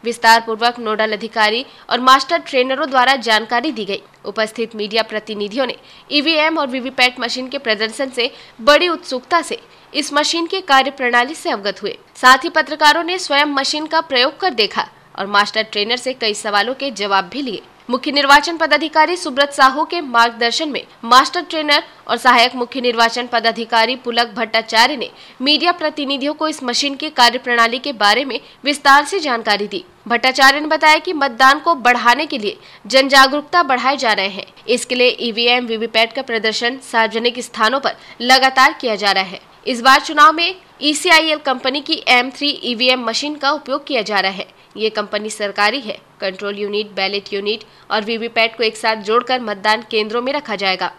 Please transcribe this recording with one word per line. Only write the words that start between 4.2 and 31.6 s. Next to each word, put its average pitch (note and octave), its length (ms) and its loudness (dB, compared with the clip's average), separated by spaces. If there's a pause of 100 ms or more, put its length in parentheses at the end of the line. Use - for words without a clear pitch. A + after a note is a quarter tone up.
उपस्थित A3 520 -6
मीडिया G#3+ 260 -2
प्रतिनिधियों G#3+ 640 -6
ने A3+ 100 -10 (340)
ईवीएम D#4 480 0
और C#4+ 100 -2
वीवीपैट B3+ 520 -2
मशीन B3+ 280 -6
के C#4 100 -8
प्रदर्शन A3+ 520 -4
से B3 200 -4 (300)
बड़ी D4 280 4
उत्सुकता D#4+ 540 -2
से - 180 -8 (320)
इस D4 200 -6
मशीन D4+ 340 -2
की F#4+ 160 -6
कार्यप्रणाली C4+ 720 0
से E4+ 160 -6
अवगत G3+ 320 -6
हुए। G3 140 -8 (200)
साथ C4 280 6
ही E4+ 60 -4
पत्रकारों D#4 540 2
ने F4+ 140 -6
स्वयं D4 360 0
मशीन C#4 320 -2
का D#4+ 160 0
प्रयोग C4 380 0
कर F#4 140 -2
देखा G#3+ 340 -2 (300)
और G3 100 -6
मास्टर G#3 340 0
ट्रेनर G#3+ 340 -4
से B3+ 180 -6
कई G#3+ 200 -4
सवालों G#3 400 -2
के C4+ 180 -6
जवाब G3 360 -2
भी B3+ 140 -8
लिए। A3 200 -8 (280)
मुख्य B3+ 220 -4
निर्वाचन C#4+ 440 4
पदाधिकारी D#4 600 0
सुब्रत C#4+ 360 -2
साहू C#4 320 2
के F4 160 -4
मार्गदर्शन A#3 680 0
में A#3+ 140 -6 (220)
मास्टर C#4 380 4
ट्रेनर D4+ 400 0 (260)
और A#3+ 80 -2
सहायक B3 380 4
मुख्य B3 260 -6
निर्वाचन A#3+ 460 0
पदाधिकारी A3+ 680 0
पुलक A#3 400 -2
भट्टाचार्य A3+ 600 0
ने G#3+ 140 -8 (320)
मीडिया D4+ 300 2
प्रतिनिधियों D4 640 -4
को D#4 140 -4
इस D4+ 140 -8
मशीन C4 320 -4
की D4+ 180 -8
कार्यप्रणाली B3 680 2
के C#4+ 160 -6
बारे G#3+ 300 2
में C4+ 140 -8 (260)
विस्तार C#4+ 400 4
से F#4+ 160 -4
जानकारी A3 480 -2
दी। F#3 160 -8 (240)
भट्टाचार्य C4 520 4
ने D4+ 60 -6
बताया D#4 320 4
कि F4 140 -6
मतदान C4+ 460 4
को E4+ 180 2